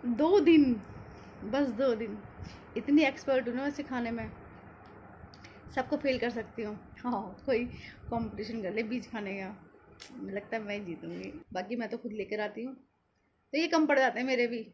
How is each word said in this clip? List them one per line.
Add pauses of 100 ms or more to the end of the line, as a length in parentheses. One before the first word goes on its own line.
दो
दिन, (720)
बस
दो
दिन, (580)
इतनी
expert
हूँ
ना
वैसे
खाने
में, (1400)
सबको
fail
कर
सकती
हूँ। (200)
हाँ, (100)
कोई (460)
competition
कर
ले
बीज
खाने
का, (720)
लगता
है
मैं
जीतूँगी। (200)
बाकी
मैं
तो
खुद
लेकर
आती
हूँ,
तो
ये
कम
पड़
जाते
हैं
मेरे
भी।